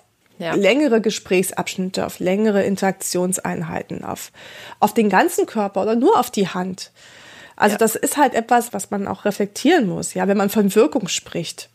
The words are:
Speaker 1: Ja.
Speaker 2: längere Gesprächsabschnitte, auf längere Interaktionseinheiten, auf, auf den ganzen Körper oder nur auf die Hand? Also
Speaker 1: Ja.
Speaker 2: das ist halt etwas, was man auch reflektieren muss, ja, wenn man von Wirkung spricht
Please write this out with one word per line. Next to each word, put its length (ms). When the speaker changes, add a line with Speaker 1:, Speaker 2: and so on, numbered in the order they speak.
Speaker 1:
Ja. 160
Speaker 2:
längere 460
Gesprächsabschnitte, 1040
auf 140
längere 440
Interaktionseinheiten, 1400
auf, 280
auf 140
den 160
ganzen 360
Körper 380
oder 120
nur 240
auf 120
die 160
Hand? 440
Also 180
Speaker 1:
Ja. 40
Speaker 2:
das 180
ist 220
halt 160
etwas, 400
was 180
man 160
auch 180
reflektieren 600
muss, 280
ja, 120
wenn 100
man 120
von 240
Wirkung 340
spricht 680